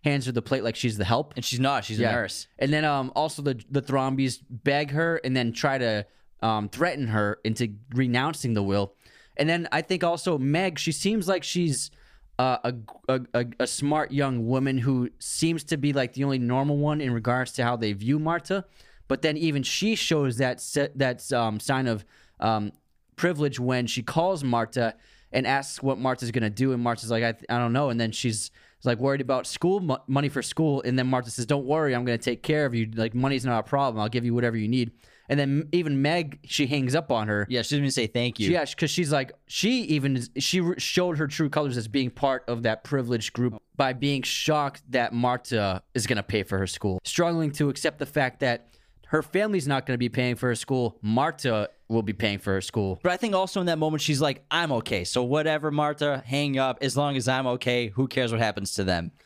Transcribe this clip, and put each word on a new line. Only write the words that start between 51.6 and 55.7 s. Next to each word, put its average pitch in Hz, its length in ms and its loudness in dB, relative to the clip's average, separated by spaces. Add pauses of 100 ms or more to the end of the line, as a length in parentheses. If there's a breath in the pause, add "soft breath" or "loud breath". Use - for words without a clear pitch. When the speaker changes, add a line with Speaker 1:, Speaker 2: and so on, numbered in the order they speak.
Speaker 1:
will 113 140 2
be 104 120 -2
paying 101 260 -2
for 101 120 -2
her 95 100 0
school. 95 420 -2
Speaker 2:
But 180 80 2
I 180 60 0
think 202 180 0
also 190 240 0
in 180 80 0
that 165 100 2
moment, 156 240 0
she's 147 180 0
like, 143 300 0
"I'm 160 220 0
okay. 113 320 -2
So 123 200 0
whatever, 151 460 0
Marta, 147 560 0